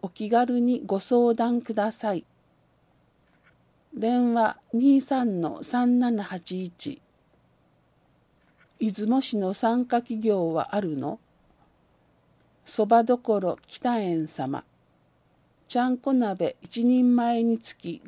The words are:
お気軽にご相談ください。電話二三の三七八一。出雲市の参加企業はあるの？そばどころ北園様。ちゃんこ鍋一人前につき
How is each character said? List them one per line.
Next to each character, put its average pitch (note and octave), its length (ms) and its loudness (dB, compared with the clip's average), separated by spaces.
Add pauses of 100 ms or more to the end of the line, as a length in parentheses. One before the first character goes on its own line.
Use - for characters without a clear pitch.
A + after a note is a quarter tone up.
お F#3 80 -8
気 G#3+ 180 -10
軽 A#3+ 320 2
に A#3+ 240 0
ご G3 160 -4
相 A#3+ 320 2
談 A#3+ 300 -2
く A#3 100 -8
だ G#3+ 180 -2
さ G#3+ 220 -6
い。 E3+ 140 -6 (1700)
電 A#3 380 2
話 A3+ 240 0 (160)
二 C4+ 260 6
三 B3 400 0
の - 220 -4
三 B3 380 2
七 A#3 220 0
八 F#3 400 -10
一。 - 380 -12 (1800)
出 A3 120 -2 (120)
雲 B3+ 180 2
市 A3 160 -6
の F#3+ 160 -2
参 A#3+ 320 0
加 A#3+ 160 0
企 A3 220 -8
業 F#3 280 0
は D#3+ 220 -4
あ G#3 60 0
る D#3+ 180 -4
の？ D3 200 -6 (1500)
そ - 200 -2
ば A3+ 180 6
ど B3 140 2
こ A3 220 0
ろ F3+ 160 -2 (100)
北 A#3+ 320 -4
園 E3+ 280 -2
様。 C3+ 380 -6 (1040)
ち - 100 -4
ゃ B3 100 2
ん B3+ 80 0
こ C4+ 160 -2
鍋 G3+ 480 0
一 - 240 -6
人 B3 300 4
前 A#3+ 300 2
に A3+ 140 2
つ - 200 -18
き - 300 -10